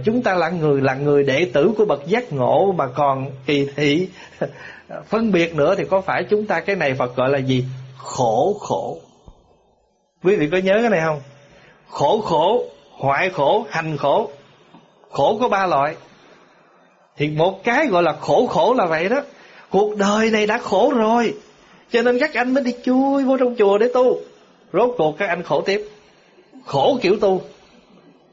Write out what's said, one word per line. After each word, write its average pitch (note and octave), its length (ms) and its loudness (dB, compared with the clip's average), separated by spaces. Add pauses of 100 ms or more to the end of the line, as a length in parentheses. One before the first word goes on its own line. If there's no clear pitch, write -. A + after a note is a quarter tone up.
chúng A#3+ 180 0
ta G#3 120 0
là E3+ 160 0
người, D#3 300 0
là C3+ 140 0
người C#3+ 300 2
đệ C#3+ 280 0
tử D#3+ 260 4
của A3 60 4
bậc C#3+ 220 -2
giác A3+ 260 -2
ngộ C#3+ 440 2
mà C#3+ 100 0
còn C3+ 440 -2 (160)
kỳ C#3+ 300 0
thị, D3+ 320 0 (320)
<laughs> D3 80 -4 (600)
phân A3 240 0
biệt E3+ 220 0
nữa D3+ 200 2
thì F#3 100 -4
có F#3+ 160 0
phải D#3 240 -4
chúng G#3 220 0
ta, F3 140 -2
cái G3 160 -4
này D3 180 0
Phật B2+ 220 -4
gọi C3 140 0
là C#3+ 80 0
gì? C3 260 0 (320)
Khổ C3 640 0
khổ. - 380 -6 (1300)
Quý G3 120 4
vị D3+ 160 0
có F#3 60 0
nhớ F#3+ 220 2
cái A#3 100 0
này F3 140 2
không? D#3 160 -2 (680)
Khổ F3 320 0
khổ, F#3 440 0 (280)
hoại C#3+ 380 -2
khổ, F3+ 400 2
hành D#3+ 260 -4
khổ. E3 340 0 (800)
Khổ F3 300 0
có B3 80 0
ba G3 180 0
loại. D3+ 300 0 (1200)
Thì D3 120 -2
một D#3+ 360 -2
cái C4 220 0
gọi F3+ 160 2
là D#3+ 180 2
khổ D#3+ 260 2
khổ G3 320 2
là G3 80 2
vậy D#3+ 220 -2
đó. C4+ 140 0 (480)
Cuộc G#3 260 0
đời G#3 340 2
này G#3+ 160 2
đã G#3+ 120 0
khổ A#3 380 2
rồi, A3+ 380 2 (560)
cho A#3 120 2
nên B3 160 2
các D4+ 160 -2
anh B3 200 0
mới B3 100 0
đi A#3+ 80 -2 (120)
chui C4+ 400 2
vô C4 120 2
trong B3 220 0
chùa G3+ 200 4
để A#3 160 2
tu. B3+ 220 4 (560)
Rốt A#3+ 260 0
cuộc D#3 200 0
các G3+ 100 -2
anh E3+ 140 -4
khổ - 180 -2
tiếp, G3+ 280 -4 (760)
khổ F#3+ 380 0
kiểu F#3 180 2
tu. F#3+ 220 0 (920)